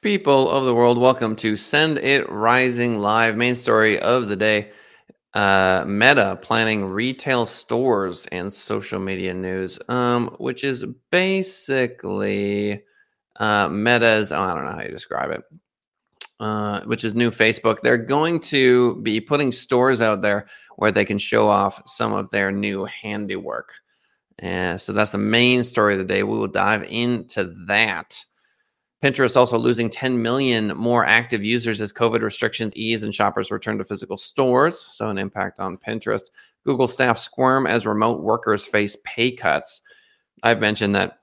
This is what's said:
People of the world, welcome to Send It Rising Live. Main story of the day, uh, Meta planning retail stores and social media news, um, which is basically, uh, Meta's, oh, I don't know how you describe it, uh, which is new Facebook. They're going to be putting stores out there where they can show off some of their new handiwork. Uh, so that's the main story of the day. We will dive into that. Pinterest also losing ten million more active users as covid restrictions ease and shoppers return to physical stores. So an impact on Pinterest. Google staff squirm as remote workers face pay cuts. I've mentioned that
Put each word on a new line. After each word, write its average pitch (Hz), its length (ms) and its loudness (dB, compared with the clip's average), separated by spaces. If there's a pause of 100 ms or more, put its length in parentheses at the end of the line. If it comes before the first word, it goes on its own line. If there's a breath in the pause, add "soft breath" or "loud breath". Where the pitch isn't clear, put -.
People 143 480 2
of 131 140 0
the 123 100 2
world, 120 240 4
welcome 123 380 2
to 107 200 -2
Send 151 420 0
It 135 300 0
Rising 120 720 2
Live. 107 380 2
Main 123 180 2
story 110 460 2
of 120 260 2
the 101 80 -2
day, 104 380 0 (600 loud breath)
uh, 95 540 4
Meta 104 560 4
planning 110 440 0
retail 120 600 -2
stores 110 840 -2
and 92 200 -6
social 104 460 -6
media 95 340 -4
news, 92 460 -6 (100)
um, 120 500 0
which 127 260 -6
is 127 200 -4 (280)
basically, 104 1700 -2 (540)
uh, 104 320 0
Meta's, 110 640 2
oh, 76 80 -2
I 92 140 -2
don't 69 100 -6
know 65 80 -6
how - 100 -10
you - 60 -10
describe - 420 -6
it, - 140 -8 (960)
uh, 104 400 -4
which 113 240 -4
is 107 100 -2
new 117 160 2
Facebook. 113 500 2
They're 123 160 4
going 151 440 0
to 123 640 4
be 110 180 0
putting 143 320 0
stores 123 480 2
out 107 200 2
there 104 280 0 (300 loud breath)
where 104 120 2
they 101 140 2
can 101 140 -2
show 107 300 2
off 98 380 2
some 110 260 -4
of 101 180 -4
their 98 200 -2
new 101 360 -4
handiwork. 98 880 -10 (680)
Uh, 90 360 -4
so - 140 -8
that's 104 200 0
the 104 60 -2
main 120 440 4
story 107 300 0
of 95 80 0
the 95 40 -4
day. 95 200 0
We 107 120 -2
will 107 120 -4
dive 98 340 0
into 110 720 -4 (140)
that. 101 560 -2 (800)
Pinterest 131 340 2
also 120 220 4
losing 117 320 0
ten 127 320 -2
million 117 540 0
more 117 280 2
active 117 380 2
users 113 380 -2
as 104 120 -6
covid 113 280 2
restrictions 110 560 -4
ease 110 260 -2
and 107 100 -6
shoppers 101 380 -2
return 107 280 -4
to 98 40 -6
physical 98 340 -8
stores. 135 600 2 (140)
So 110 160 -6
an 101 100 -4
impact 98 400 -6
on 95 180 -6
Pinterest. 110 460 -6 (420 soft breath)
Google 131 220 2
staff 123 320 0
squirm 131 480 0
as 110 180 0
remote 107 360 0
workers 107 440 0
face 104 380 -2
pay 123 300 -2
cuts. - 500 -2 (640 soft breath)
I've 117 160 4
mentioned 104 340 0
that 95 280 0